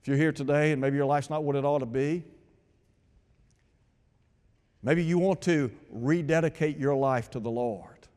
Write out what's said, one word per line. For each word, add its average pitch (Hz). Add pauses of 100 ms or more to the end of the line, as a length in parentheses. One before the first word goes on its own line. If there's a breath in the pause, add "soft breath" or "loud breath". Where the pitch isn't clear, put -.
If -
you're 139
here 151
today 147
and 139
maybe 139
your 143
life's 143
not 156
what 143
it 135
ought 143
to 131
be, 143 (2500)
maybe 165
you 170
want 180
to 151 (200)
rededicate 156
your 143
life 131
to 131
the 113
Lord. 113